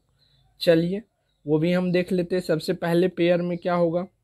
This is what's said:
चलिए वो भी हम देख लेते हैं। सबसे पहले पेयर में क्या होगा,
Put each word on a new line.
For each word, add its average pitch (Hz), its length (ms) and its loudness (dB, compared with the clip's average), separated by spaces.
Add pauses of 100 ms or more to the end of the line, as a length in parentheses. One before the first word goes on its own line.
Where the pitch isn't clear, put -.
(600)
चलिए 175 420 2 (440)
वो 151 120 2
भी 170 140 0
हम 180 200 0
देख 175 200 0
लेते 180 240 -2
हैं। 185 60 -2
सबसे 170 320 -2
पहले 175 360 0
पेयर 175 320 0
में 175 160 -4
क्या 175 160 -2
होगा, 175 320 0 (180)